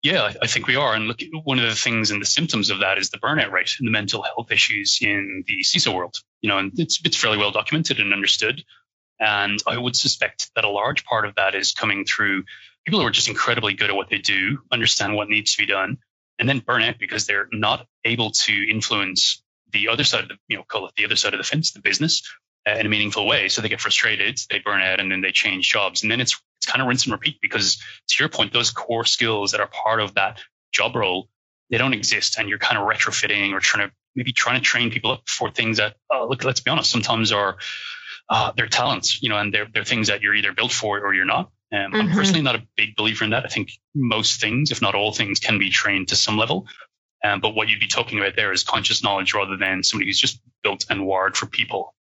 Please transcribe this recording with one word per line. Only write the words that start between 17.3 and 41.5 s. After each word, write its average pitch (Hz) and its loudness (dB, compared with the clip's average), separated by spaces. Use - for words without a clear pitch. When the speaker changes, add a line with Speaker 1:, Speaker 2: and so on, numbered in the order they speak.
Speaker 1:
not 107 0
able 113 0
to 104 0
influence 104 0
the 104 0
other 123 0
side 202 2
of - -12
the, - -14
you 110 -2
know, 104 -10
call - -6
it - -16
the 104 0
other 107 0
side 101 0
of - -4
the 98 -4
fence, - -2
the - -20
business, - 0
uh, 104 2
in 107 0
a 107 0
meaningful 104 0
way. 110 2
So - 0
they 107 -2
get 113 -4
frustrated, 107 0
they 104 -2
burn 101 0
out, 95 2
and 95 -2
then 95 -2
they 92 0
change 95 2
jobs. 98 0
And 107 0
then 120 0
it's, - -2
it's - -4
kind 131 0
of 131 2
rinse 123 2
and 120 0
repeat, - -2
because 101 0
to - 4
your 151 2
point, - -2
those 117 2
core 117 -2
skills 107 2
that 104 0
are 101 0
part 110 0
of 101 -2
that 98 -4
job 117 0
role, 98 -2
they 120 0
don't 127 2
exist. 104 0
And 104 -2
you're 104 -4
kind 117 2
of 101 0
retrofitting 104 0
or 95 -2
trying 101 2
to, - -12
maybe 127 -2
trying 123 2
to - -6
train 120 0
people 113 -2
up 127 -4
for - -2
things 113 0
that, 107 0
uh, 123 0
look, 127 -4
let's 131 0
be - 0
honest, 160 2
sometimes 113 2
are, 101 0
uh, - 2
they're 113 2
talents, - 0
you 123 0
know, 107 0
and 104 -2
they're, 104 0
they're 104 -2
things 110 2
that 101 0
you're 104 4
either 101 0
built 117 -2
for 104 -2
or 101 0
you're 92 2
not. 143 0